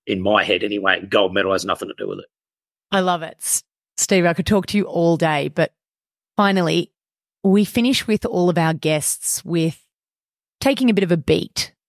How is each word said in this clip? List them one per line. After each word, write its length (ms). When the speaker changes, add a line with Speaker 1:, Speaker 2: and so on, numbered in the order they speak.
Speaker 1:
in 160
my 220
head 200
anyway. 440
Gold 260
medal 200
has 120
nothing 240
to 80
do 100
with 120
it. 60
Speaker 2:
I 100
love 220
it. 160
S-, 240
Steve, 280
I 80
could 120
talk 220
to 100
you 80
all 320
day, 320
but 240
finally, 540
we 220
finish 420
with 180
all 240
of 80
our 160
guests 680
with 380
taking 280
a 40
bit 100
of 80
a 60
beat. 560